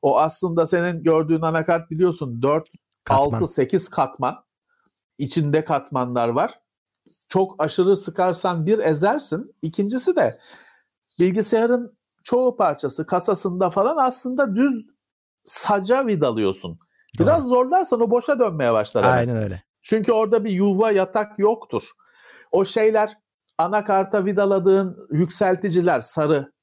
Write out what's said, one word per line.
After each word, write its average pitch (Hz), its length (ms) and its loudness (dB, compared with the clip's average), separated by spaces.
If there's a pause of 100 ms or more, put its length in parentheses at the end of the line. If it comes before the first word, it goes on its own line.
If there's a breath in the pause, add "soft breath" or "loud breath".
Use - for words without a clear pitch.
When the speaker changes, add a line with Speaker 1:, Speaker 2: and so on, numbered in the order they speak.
Speaker 1:
O 139 160 2
aslında 165 480 0
senin 170 360 -2
gördüğün 160 400 2
anakart 165 480 0
biliyorsun 156 520 -2
dört, 147 260 0 (360)
Speaker 2:
Katman. 135 340 2
Speaker 1:
altı, 143 140 -2
sekiz 165 360 0
katman. 135 560 -4 (720)
İçinde 147 460 -2
katmanlar 123 640 -2
var. 147 320 -2 (680)
Çok 190 340 0
aşırı 180 340 2
sıkarsan 180 680 -2
bir 214 120 2
ezersin. 202 840 -2
İkincisi 208 540 -2
de 160 220 0 (840 loud breath)
bilgisayarın 220 760 0 (260)
çoğu 247 320 0
parçası 151 500 -2
kasasında 180 640 -2
falan 220 260 0
aslında 254 600 -2
düz 247 300 0 (580)
saca 214 640 0
vidalıyorsun. 110 720 -2 (400)
Biraz 320 260 2
Speaker 2:
Doğru. 247 40 -6
Speaker 1:
zorlarsan 254 520 2
o 226 100 0
boşa 240 300 0
dönmeye 156 320 0
başlar 107 320 0
hemen. 127 120 4
Speaker 2:
Aynen 120 200 -2
öyle. 101 260 -6 (200)
Speaker 1:
Çünkü 220 300 0
orada 220 320 2
bir 220 60 -4
yuva, 202 400 2
yatak 208 480 -2
yoktur. 208 440 0 (680 soft breath)
O 190 120 4
şeyler, 214 540 0 (400)
anakarta 196 680 0
vidaladığın 196 840 2
yükselticiler 175 880 0
sarı 147 520 -2 (100)